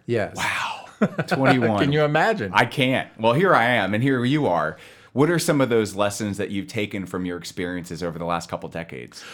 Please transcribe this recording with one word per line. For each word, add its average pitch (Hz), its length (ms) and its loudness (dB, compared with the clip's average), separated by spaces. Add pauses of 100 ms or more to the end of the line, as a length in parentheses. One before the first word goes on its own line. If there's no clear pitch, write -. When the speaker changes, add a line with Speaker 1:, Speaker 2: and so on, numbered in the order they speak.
Speaker 1:
Yes. 107 300 -2
Speaker 2:
Wow. - 480 -6 (160)
<laughs> - 260 -2
Twenty-one. 127 500 2
Speaker 1:
Can 139 160 2
you 151 80 2
imagine? 151 500 2
Speaker 2:
I 107 140 4
can't. 127 440 0 (100)
Well, 113 140 4
here 170 200 4
I 117 120 6
am, 107 280 2
and 107 80 0
here 131 240 2
you 139 220 2
are. 80 280 0 (360)
What 143 180 4
are 175 80 2
some 160 240 2
of 123 80 2
those 110 260 2
lessons 101 440 -2
that 101 100 -4
you've 98 160 -4
taken 104 400 -6
from 90 180 -6
your 87 140 -4
experiences 87 640 -8
over 82 160 -6
the 85 80 -6
last 85 240 -4
couple 85 180 -8
decades? 71 560 -12 (100)